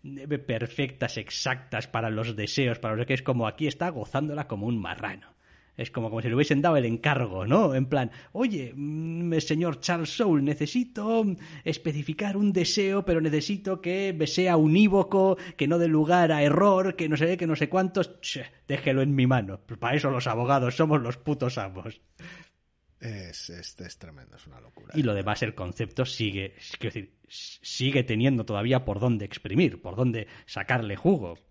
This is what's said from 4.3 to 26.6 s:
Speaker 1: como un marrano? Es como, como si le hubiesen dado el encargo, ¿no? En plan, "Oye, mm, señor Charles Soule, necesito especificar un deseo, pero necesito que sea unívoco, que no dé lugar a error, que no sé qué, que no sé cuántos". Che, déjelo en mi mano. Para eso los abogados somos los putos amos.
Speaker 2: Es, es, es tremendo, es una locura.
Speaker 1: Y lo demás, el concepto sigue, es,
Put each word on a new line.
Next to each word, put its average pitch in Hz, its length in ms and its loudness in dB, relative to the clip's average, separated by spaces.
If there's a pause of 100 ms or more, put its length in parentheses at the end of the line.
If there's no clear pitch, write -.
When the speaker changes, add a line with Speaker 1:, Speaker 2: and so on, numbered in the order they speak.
Speaker 1:
como 107 180 -6
un 117 140 0
marrano? 92 560 -10 (420)
Es 120 140 -8
como, 113 180 -4
como 113 120 -4
si 123 80 -2
le 113 60 0
hubiesen 147 260 4
dado 165 160 4
el 123 80 2
encargo, 113 600 -2
¿no? 139 300 4
En 131 120 2
plan, 131 220 0 (220)
"Oye, 190 420 -2
mm, 160 680 -4
señor 156 420 0
Charles 165 340 -2
Soule, 175 260 4
necesito 214 840 0 (400)
especificar 160 720 -4
un 202 160 2
deseo, 190 500 2
pero 170 160 2
necesito 180 600 -2
que 185 440 -2
sea 175 300 2
unívoco, 190 840 6 (200)
que 139 100 0
no 170 100 4
dé 170 120 4
lugar 160 420 6
a 147 120 4
error, 185 520 4
que 165 140 -2
no 151 80 2
sé 160 100 2
qué, 180 100 0
que 175 100 -2
no 151 100 0
sé 151 100 0
cuántos". 185 540 0
Che, - 240 -8 (240)
déjelo 135 320 2
en 143 120 2
mi 127 140 6
mano. 101 320 2
Para - 380 -2
eso 147 120 0
los 127 180 -2
abogados 123 500 2
somos 151 240 4
los 120 160 -4
putos 143 400 -4
amos. 98 440 -10 (960)
Speaker 2:
Es, 98 520 -12
es, 85 320 -16
es 87 160 -14
tremendo, 139 400 -20
es - 100 -20
una 127 140 -20
locura. - 340 -20
Speaker 1:
Y 151 80 2
lo 110 100 0
demás, 101 300 -2
el 104 100 -4
concepto 98 520 -4
sigue, 98 520 -6
es, - 220 -14